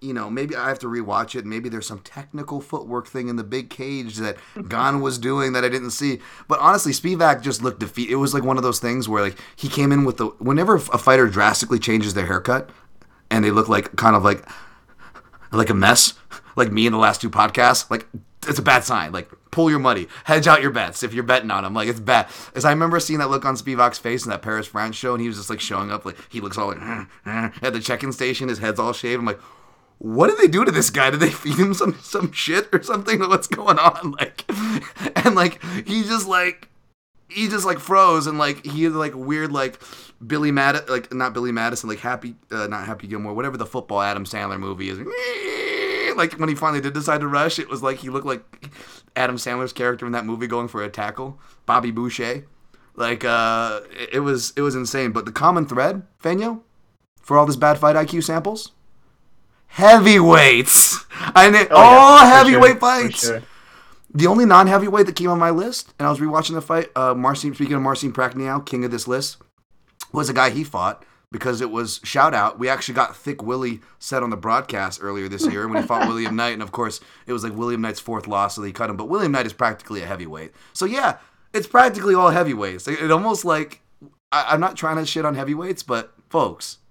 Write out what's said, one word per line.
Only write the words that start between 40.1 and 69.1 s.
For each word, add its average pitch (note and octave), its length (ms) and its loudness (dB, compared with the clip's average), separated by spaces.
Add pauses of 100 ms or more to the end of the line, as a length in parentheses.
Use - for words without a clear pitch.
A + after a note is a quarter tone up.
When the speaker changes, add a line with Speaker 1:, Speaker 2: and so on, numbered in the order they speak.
Speaker 1:
Billy D3 280 -2
Mad-, C#3 360 0
like, B2+ 240 -6
not B2+ 220 -6
Billy B2 180 -6
Madison, A#2 360 -6
like, G#2 120 -10
Happy, A#2+ 360 -10 (160)
uh, G#2+ 160 -6
not G2+ 180 -10
Happy G#2+ 220 -12
Gilmore, G#2 260 -10
whatever C3 220 -6
the A2+ 100 -8
football G#2 340 -6
Adam G2+ 240 -4
Sandler G2 340 -8
movie F#2+ 300 -10
is. F#2+ 100 -10 (1160)
Like, E3 160 -2
when D#3+ 160 -6
he D3 80 -4
finally D3 240 -4
did C#3 140 -8
decide D3+ 260 -4
to D3 80 -6
rush, D3+ 320 -2
it - 80 -10
was B2 120 -10
like C3 180 -4
he C3 120 -16
looked C#3 160 -8
like B2+ 160 -8 (720)
Adam B2 220 -2
Sandler's B2 360 -8
character B2 320 -4
in A#2+ 60 -8
that A#2+ 160 -6
movie A2+ 220 -8
going A#2+ 180 -6
for A2+ 160 -10
a G#2 60 -8
tackle, A2 500 -12 (260)
Bobby A#2+ 280 0
Boucher. B2 520 -8 (520)
Like, A#2+ 280 -4
uh, A2+ 580 0 (100)
it, - 220 -10
it C3+ 60 -2
was, C3+ 360 -2
it C#3+ 60 -2
was C#3 120 -2
insane. B2+ 380 -4
But G#2+ 140 -6
the A2+ 40 -12
common D#3+ 340 2
thread, D#3 380 -2 (180)
Feño, A3 420 -4 (600)
for D3 160 2
all D3 80 6
this C#3+ 80 0
bad D3 240 2
fight D3+ 160 4
I D#3 100 0
Q E3 160 -4
samples, E3 520 -6 (960)
heavyweights. E3 1400 8
I - 380 8
mean, G#3 200 6
Speaker 2:
Oh, - 100 10
yeah, B3 180 12
Speaker 1:
all C#4 200 12
Speaker 2:
for B3+ 80 12
Speaker 1:
heavyweight B3+ 380 10
Speaker 2:
sure, B3+ 100 10
for - 60 -10
Speaker 1:
fights. A#3+ 400 0
Speaker 2:
sure. A#2 220 -4 (720)
Speaker 1:
The D3+ 120 4
only A3 200 6
non-heavyweight G3 600 6
that F3+ 100 -6
came F3+ 140 -2
on F3 80 2
my E3+ 120 2
list, G3+ 480 -4
and C#3+ 80 -2
I D3 40 2
was C#3 80 -2
rewatching D#3 360 -2
the D#3+ 80 -6
fight, E3 340 -2
uh, B2+ 180 0
Marcin, C#3 400 -2
speaking C#3+ 220 -4
of C3+ 60 -2
Marcin C3+ 300 -4
Prachnio, C3+ 520 -4
king B2 200 -6
of B2 60 -4
this A#2 160 -8
list, C3 300 -6 (760)